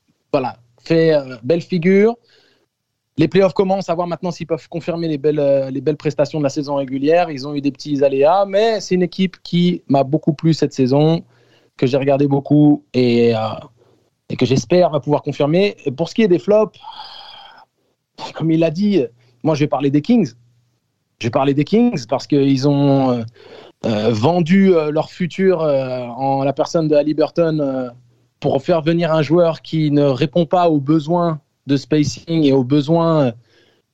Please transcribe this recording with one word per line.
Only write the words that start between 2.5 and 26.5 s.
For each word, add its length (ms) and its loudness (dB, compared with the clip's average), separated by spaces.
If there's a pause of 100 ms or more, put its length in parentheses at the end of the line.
Les 100 2
playoffs 240 2
commencent, 380 -2
à 40 -4
voir 120 -4
maintenant 240 -6
s'ils 160 -10
peuvent 240 -6
confirmer 360 -6
les 120 -4
belles, 220 -2
euh, 300 0
les 120 -8
belles 160 -2
prestations 400 -4
de 60 -2
la 60 -2
saison 260 -6
régulière. 540 0
Ils 160 -10
ont 80 -8
eu 60 -6
des 120 -2
petits 300 -6
aléas, 440 2
mais 340 0
c'est 140 -4
une 80 2
équipe 400 -4
qui 440 0
m'a 160 2
beaucoup 300 -2
plu 220 0
cette 180 -2
saison, 500 0 (540)
que 100 0
j'ai 100 0
regardé 300 2
beaucoup 680 2
et, 440 2
euh, 20 -2 (920)
et 80 -8
que 80 0
j'espère 460 2
va 100 -2
pouvoir 220 -2
confirmer. 600 -2
Et 80 -4
pour 160 -6
ce 60 -16
qui 80 2
est 60 4
des 120 2
flops, 360 0 (1600)
comme 160 -2
il 100 2
l'a 120 0
dit, 320 0 (400)
moi 100 2
je 60 -2
vais 80 2
parler 220 -2
des 120 2
Kings. 300 2 (880)
J'ai 100 -4
parlé 240 0
des 100 0
Kings 440 0
parce 180 -4
qu'ils 420 2
ont, 420 2
euh, 120 -2 (640)
euh, 260 0
vendu, 640 2
euh, 160 0
leur 200 -4
futur, 520 -2
euh, 420 -2
en 400 -4
la 80 0